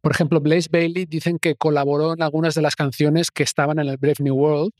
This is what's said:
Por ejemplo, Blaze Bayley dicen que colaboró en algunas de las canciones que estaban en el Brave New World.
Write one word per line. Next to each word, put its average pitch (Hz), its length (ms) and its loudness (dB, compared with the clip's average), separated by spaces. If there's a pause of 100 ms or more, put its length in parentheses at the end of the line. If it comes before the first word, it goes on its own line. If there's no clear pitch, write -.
Por 151 120 0
ejemplo, 156 280 2
Blaze 160 300 0
Bayley 170 340 0
dicen 160 320 -4
que 156 180 -2
colaboró 147 600 0
en 165 80 -4
algunas 156 320 0
de 160 80 0
las 147 120 0
canciones 151 540 0
que - 140 -4
estaban 151 340 0
en 147 100 -2
el 135 100 -4
Brave 139 240 2
New 139 140 0
World. 151 440 2